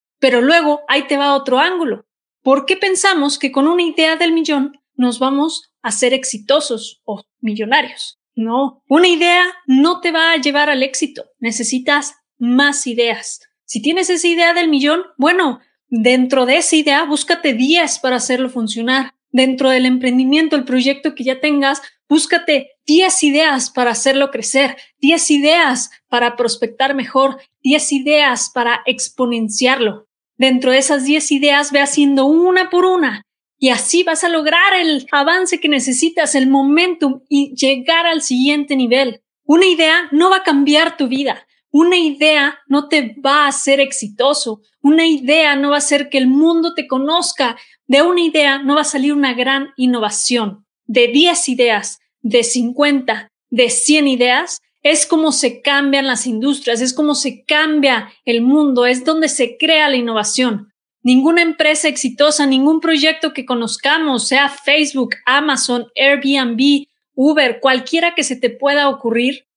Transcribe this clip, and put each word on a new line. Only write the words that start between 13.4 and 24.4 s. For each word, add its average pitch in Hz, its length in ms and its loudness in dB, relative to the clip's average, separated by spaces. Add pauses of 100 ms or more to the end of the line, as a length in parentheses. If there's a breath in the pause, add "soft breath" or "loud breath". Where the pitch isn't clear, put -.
Si - 160 -10
tienes 339 300 -2
esa 349 180 0
idea 339 240 2
del 339 160 -2
millón, 302 360 0 (120)
bueno, 320 440 0 (280 soft breath)
dentro 254 560 2
de 262 140 2
esa 330 180 0
idea, 294 280 2
búscate 302 500 -2
diez 285 440 0
para 254 180 -2
hacerlo 254 340 -4
funcionar. 240 640 -4 (160)
Dentro 262 380 0
del 254 160 2
emprendimiento, 262 720 0
el 262 80 -2
proyecto 269 500 -2
que - 80 -12
ya 262 160 -4
tengas, 285 440 -2 (260 loud breath)
búscate 311 600 0 (160)
diez 359 360 2
ideas 294 460 0
para 247 220 -2
hacerlo 269 400 0
crecer, 262 480 -4 (240 loud breath)